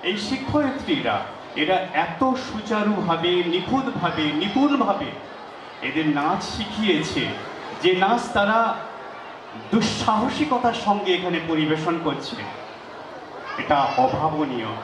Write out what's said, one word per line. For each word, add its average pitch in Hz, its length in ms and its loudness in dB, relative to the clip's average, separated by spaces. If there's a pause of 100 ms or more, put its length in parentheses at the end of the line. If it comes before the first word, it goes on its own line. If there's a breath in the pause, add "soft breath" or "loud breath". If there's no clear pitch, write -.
এই 190 140 0
শিক্ষয়িত্রীরা, 254 1000 0 (360)
এরা 156 200 2 (180)
এত 156 300 0
সুচারুভাবে, 208 1200 2
নিখুঁতভাবে, 175 760 0
নিপুণভাবে 202 840 2 (760)
এদের 151 260 0
নাচ 151 360 2
শিখিয়েছে, 180 840 0 (560)
যে 185 140 6
নাচ 202 380 2
তারা 220 420 4 (960)
দুঃসাহসিকতার 233 1040 2
সঙ্গে 202 400 2
এখানে 175 340 0
পরিবেশন 156 560 2
করছে, 139 320 -4 (1200)
এটা 143 300 2 (100)
অভাবনীয়। 135 720 2 (160)